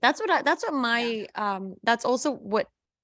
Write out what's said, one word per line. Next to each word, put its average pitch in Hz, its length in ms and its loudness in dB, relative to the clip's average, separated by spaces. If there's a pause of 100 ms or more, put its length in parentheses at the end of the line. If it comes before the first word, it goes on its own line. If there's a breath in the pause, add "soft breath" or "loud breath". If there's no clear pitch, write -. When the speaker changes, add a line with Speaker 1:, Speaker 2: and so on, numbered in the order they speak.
Speaker 1:
that's 277 180 4
what 440 120 -2
I, 320 100 2
that's 339 220 0
what 381 100 -4
my, 233 280 0
Speaker 2:
Yeah. 226 340 -4
Speaker 1:
um, 196 480 -4
that's 226 220 0
also 262 260 2
what, 214 360 -2 (360)